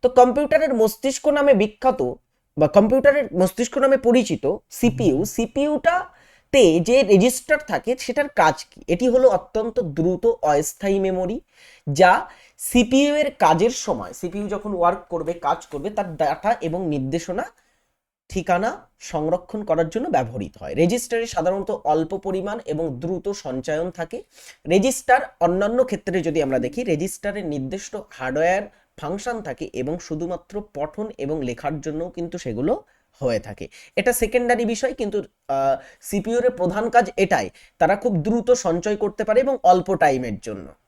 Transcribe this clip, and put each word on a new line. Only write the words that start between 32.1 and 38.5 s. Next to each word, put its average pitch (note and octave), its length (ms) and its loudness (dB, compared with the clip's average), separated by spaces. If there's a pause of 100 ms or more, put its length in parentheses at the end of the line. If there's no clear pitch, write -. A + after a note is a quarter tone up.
কিন্তু E3+ 280 -10
সেগুলো D3+ 460 -4 (360)
হয়ে A#2 200 -2
থাকে। G#2+ 280 -14 (280)
এটা A#3 160 0
সেকেন্ডারি A#3+ 520 0
বিষয়, A#3 300 -2
কিন্তু, G#3 280 -4 (260)
আহ, C3+ 280 0 (240)
সিপিইউ G#3+ 380 -2
এর B3 120 4
প্রধান G#3+ 400 -2
কাজ G#3+ 260 4
এটাই, C#3+ 340 0 (280)
তারা E3+ 180 4
খুব G#3 200 -2
দ্রুত A3 340 0